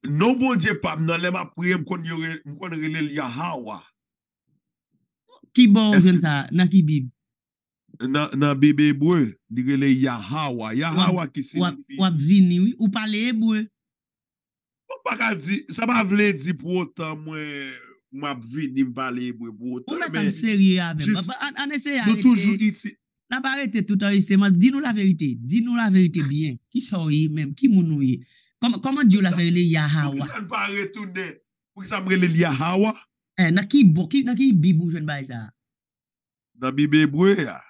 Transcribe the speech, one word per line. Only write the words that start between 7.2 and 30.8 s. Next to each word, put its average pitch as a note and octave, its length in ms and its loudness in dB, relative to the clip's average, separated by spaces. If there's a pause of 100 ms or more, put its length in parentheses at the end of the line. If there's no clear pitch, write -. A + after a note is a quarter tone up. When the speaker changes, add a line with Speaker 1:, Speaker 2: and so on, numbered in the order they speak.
Speaker 1:
Nan, C#3 400 -2
nan C#3 260 2
Bib D3 240 4
ebreu, D3 460 2 (160)
li B2 180 -6
rele C#3 240 0
Yahawa. B2 880 -2
Yahawa F3 460 0
Speaker 2:
Wap, C3+ 100 -10
Speaker 1:
ki - 80 -8 (160)
Speaker 2:
wap, F3 160 0
Speaker 1:
signifie C#4 300 -8
Speaker 2:
wap E3+ 180 0
vini, F3+ 400 6
wi, A3+ 160 2
ou G#3+ 160 0
pale G#3+ 380 -4
ebreu? A3 340 -2 (1300)
Speaker 1:
Ou C5+ 120 -14
pa A#3 160 -6
ka A3+ 160 -2
di, E3+ 280 -4 (100)
sa A3+ 160 -4
pa A#3 160 2
vle G3+ 280 2
di D#3 220 -6
pou F3 300 -4
otan D#3 340 -10
mwen, D3+ 540 -12 (400)
m C#3+ 160 -8
ap B2 160 -8
vini C3+ 400 -4
m B2 100 -4
pale B2 380 -6
ebreu A2+ 240 -12
pou B2 240 -10
otan, C#4+ 140 -10
Speaker 2:
Ou F4 80 -6
mèt D#4+ 100 -8
Speaker 1:
men G#3 160 -2
Speaker 2:
an - 80 -4
serye G3 480 2
avèk. D#3 240 -4
Speaker 1:
jis F#3 240 -2
Speaker 2:
An, C#4 240 -8
an C#4+ 180 -6
eseye C#4+ 300 -4
Speaker 1:
nou G#3+ 80 2
Speaker 2:
arete. G#3 100 -2
Speaker 1:
toujou G#3 320 4
iti- G#3 400 -4 (360)
Speaker 2:
N B3+ 100 -6
ap C4+ 80 -8
arete C4 340 -4
tout G3+ 220 0
an, G3+ 160 2
se G3 180 2
man, G3 160 4
di F#3+ 160 6
nou C#4 80 -2
la C4+ 160 -2
verite. F3+ 400 0
Di B2 300 -2
nou A#3+ 100 -2
la A3+ 160 0
verite F3 320 4
byen. C#3+ 380 -4 (100)
Ki - 140 -4
sa F#3 160 -6
ou D#3 100 -2
ye D3+ 160 2
menm? D3+ 320 -6
Ki C4+ 80 2
moun F#3 300 4
ou C#3 80 0
ye? B2+ 160 0 (420)
Kòman, A#3 180 -2
kòman C4+ 300 2
Diyo F#3+ 140 6
la F3+ 100 2
fè E3+ 80 0
rele F3 240 2
Yahawa? D3+ 460 0
Speaker 1:
Pou C#3 80 -6
ki D3 80 -2
sa - 100 -10
n G3+ 80 -10
pa G3+ 240 -6
retounen? F#3+ 640 -8 (420)